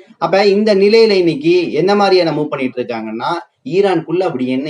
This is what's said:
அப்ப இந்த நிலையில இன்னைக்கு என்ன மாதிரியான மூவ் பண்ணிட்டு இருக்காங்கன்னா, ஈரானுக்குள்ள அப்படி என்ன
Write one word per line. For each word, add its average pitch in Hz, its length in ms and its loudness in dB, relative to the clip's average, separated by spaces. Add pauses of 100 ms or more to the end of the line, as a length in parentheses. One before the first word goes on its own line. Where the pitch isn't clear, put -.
(220)
அப்ப 175 240 2
இந்த 208 300 2
நிலையில 214 360 4
இன்னைக்கு 170 440 0 (160)
என்ன 160 240 0
மாதிரியான 185 380 2
மூவ் 147 180 -4
பண்ணிட்டு 131 280 -6
இருக்காங்கன்னா, 113 520 -8 (340)
ஈரானுக்குள்ள 180 580 -2
அப்படி 131 240 -4
என்ன 131 220 -4